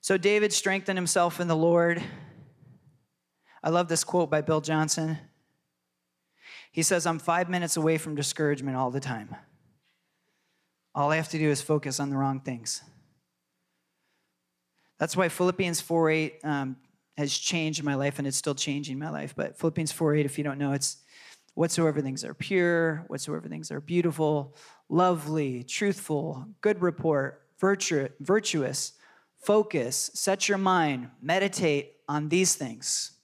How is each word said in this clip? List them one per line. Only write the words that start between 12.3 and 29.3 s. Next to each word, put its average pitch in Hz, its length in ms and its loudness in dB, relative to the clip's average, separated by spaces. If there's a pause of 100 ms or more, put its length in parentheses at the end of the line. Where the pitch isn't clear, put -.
things." 120 420 -8 (2250)
That's 156 180 -2
why 180 140 2
Philippians 180 520 0
four 165 280 2
eight, 156 340 0
um, 139 340 -4 (380)
has 143 220 -2
changed 156 460 -2
my 143 100 0
life, 139 240 -2
and 139 100 -4
it's 135 100 -2
still 143 180 -2
changing 139 420 -4
my 156 140 -6
life. 147 240 -8
But - 240 -6
Philippians 160 320 0
four 151 240 2
eight, 151 100 4
if 139 140 -4
you 147 40 -2
don't 139 140 -4
know, 143 140 0
it's, 139 260 -2 (560)
"Whatsoever 160 480 2
things 131 220 -4
are - 100 -8
pure, 170 760 0
whatsoever 156 400 -8
things 156 220 -10
are 147 100 -6
beautiful, 156 760 0 (340)
lovely, 151 760 2
truthful, 143 840 -2 (140)
good 208 200 2
report, 151 680 0 (120)
virtu-, 190 500 2 (100)
virtuous, 151 760 0 (440)